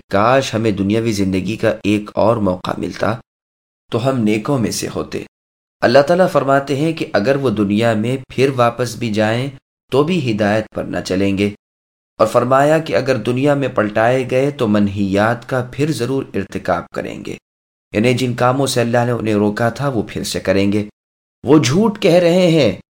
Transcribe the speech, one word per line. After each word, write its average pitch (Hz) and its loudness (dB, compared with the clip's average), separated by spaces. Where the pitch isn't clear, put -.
کاش 123 2
ہمیں 113 0
دنیاوی 104 0
زندگی 95 -2
کا 110 0
ایک 104 0
اور 113 2
موقع 90 -4
ملتا 92 -4
تو 117 0
ہم 131 0
نیکوں 107 0
میں 101 -2
سے - -6
ہوتے۔ 90 -8
اللہ 123 6
تعالیٰ 180 4
فرماتے 139 0
ہیں 160 0
کہ 160 -6
اگر 120 2
وہ 135 0
دنیا 104 2
میں 117 -2
پھر 135 0
واپس 120 0
بھی 117 -4
جائیں 110 0
تو 131 4
بھی 175 0
ہدایت 104 0
پر 82 -4
نہ 87 -6
چلیں 98 0
گے، 101 0
اور 110 4
فرمایا 131 2
کہ 156 -2
اگر 127 0
دنیا 127 0
میں 139 -2
پلٹائے 113 0
گئے 135 0
تو 131 -2
منہیات 104 0
کا 127 -4
پھر 151 -2
ضرور 131 -4
ارتکاب 92 -4
کریں - -8
گے، - -12
یعنی 117 2
جن 123 -2
کاموں 127 0
سے 123 -2
اللہ 117 0
نے 123 -2
انہیں 110 -2
روکا 104 0
تھا 135 -4
وہ 113 -2
پھر - -8
سے - -6
کریں 98 0
گے۔ 104 0
وہ 147 6
جھوٹ 180 2
کہہ 180 4
رہے 175 4
ہیں 139 4